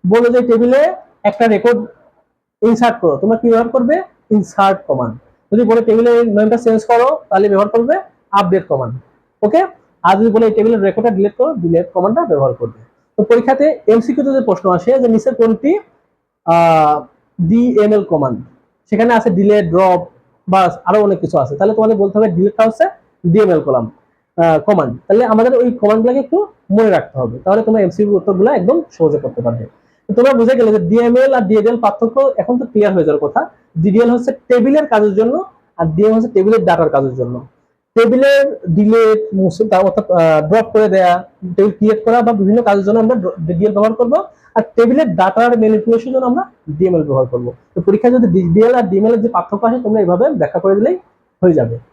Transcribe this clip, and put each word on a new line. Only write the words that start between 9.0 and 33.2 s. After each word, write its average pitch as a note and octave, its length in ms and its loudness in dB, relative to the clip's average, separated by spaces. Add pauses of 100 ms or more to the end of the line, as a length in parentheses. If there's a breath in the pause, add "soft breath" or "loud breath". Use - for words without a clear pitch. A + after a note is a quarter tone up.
ওকে? G#3 200 2 (420)
আর F#3 120 4
যদি G#3+ 160 2
বলে A3+ 140 2
এই G#3+ 60 2
টেবিলের A3 300 0
রেকর্ডটা G3+ 340 -2
ডিলিট G3+ 220 0
করো, D4+ 160 -2
ডিলিট E3+ 400 -2
কমান্ডটা G#3+ 320 0
ব্যবহার C3+ 280 0
করবে। A#2 260 -10 (380)
তো G#3 60 0
পরীক্ষাতে C4+ 640 0
এমসিকিউতে A#3 460 0
যে C4+ 80 0
প্রশ্ন F#3+ 280 -2
আসে G3+ 300 0
যে B3 80 0
নিচের A3+ 280 0
কোনটি, A#3 440 0 (680)
আহ, E3 500 2 (460)
ডিএমএল G#3+ 640 0
কমান্ড, C#3+ 360 -4 (500)
সেখানে A3+ 240 0
আছে A3+ 160 0
ডিলিট, G3+ 400 2
ড্রপ F3+ 360 0 (420)
বা F#3 380 0
আরো G3+ 160 2
অনেক G3+ 180 0
কিছু E3 180 -4
আছে, C3+ 180 -2
তাহলে G3+ 180 0
তোমাদের A3 240 0
বলতে G3+ 200 -2
হবে G#3+ 100 2
ডিলিটটা F#3+ 380 0
হচ্ছে A3+ 200 0 (420)
ডিএমএল F3+ 340 2
কলাম, B2+ 300 -2 (460)
আহ, E3 220 2
কমান্ড। C#3+ 380 -2 (100)
তাহলে A3+ 180 2
আমাদের A3+ 300 2
ওই B3 160 2
কমান্ডগুলোকে A3+ 480 0
একটু F#4 280 -2 (240)
মনে G#3+ 180 2
রাখতে C3+ 300 -2
হবে, A#2+ 200 -6
তাহলে G3+ 240 0
তোমরা A3 180 0
এমসিকিউ G3+ 340 0
উত্তরগুলো F#3+ 360 0
একদম B3+ 300 0 (100)
সহজে D#3 280 0
করতে - 220 -8
পারবে। A#2 240 -4 (440)
তো - 40 -2
তোমরা C4 200 4
বুঝে A#3 220 2
গেলে A3+ 160 2
যে G#3+ 80 2
ডিএমএল A#3+ 540 2
আর B3 80 0
ডিএডিএল G#3+ 380 0
পার্থক্য A#3 580 -2
এখন B3 220 -2
তো B3+ 60 -6
ক্লিয়ার G#3 280 0
হয়ে F3 100 0
যাওয়ার D3 260 -2